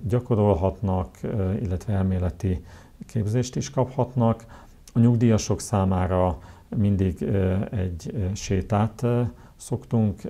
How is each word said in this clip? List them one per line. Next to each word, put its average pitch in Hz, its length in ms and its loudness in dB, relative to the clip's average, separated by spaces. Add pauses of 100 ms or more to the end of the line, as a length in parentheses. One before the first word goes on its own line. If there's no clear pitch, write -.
gyakorolhatnak, 95 1120 0
ö, 95 300 -2
illetve 92 400 -4
elméleti 92 720 -2 (420)
képzést 117 500 -2
is - 140 -4
kaphatnak. 123 760 0 (480)
A - 60 0
nyugdíjasok 117 640 4
számára 92 800 2 (380)
mindig, 98 460 2
ö, 95 320 0 (160)
egy, 90 440 -4
ö, 98 200 -2
sétát, 104 680 -2
ö, 120 200 2 (340)
szoktunk, 110 720 -2